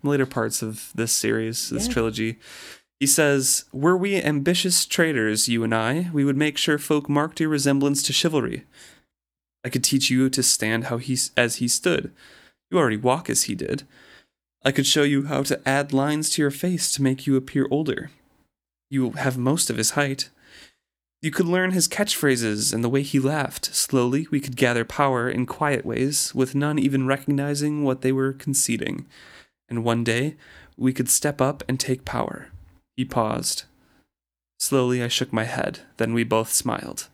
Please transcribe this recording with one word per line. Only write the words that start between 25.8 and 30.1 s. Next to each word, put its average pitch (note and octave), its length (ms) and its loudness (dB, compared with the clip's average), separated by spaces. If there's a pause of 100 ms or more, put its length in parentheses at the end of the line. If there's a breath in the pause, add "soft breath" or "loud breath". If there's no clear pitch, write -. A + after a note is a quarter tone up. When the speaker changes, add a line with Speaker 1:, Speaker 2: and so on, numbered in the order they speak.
Speaker 1:
ways, C3 480 -2
with C3 220 0
none D3 240 0
even C3+ 260 2
recognizing C#3+ 800 -2
what C3 180 0
they C3 100 2
were C3+ 220 0
conceding. - 720 -2 (640 loud breath)
And A#2 140 -4
one A#2 200 0
day, A#2+ 320 0 (420 loud breath)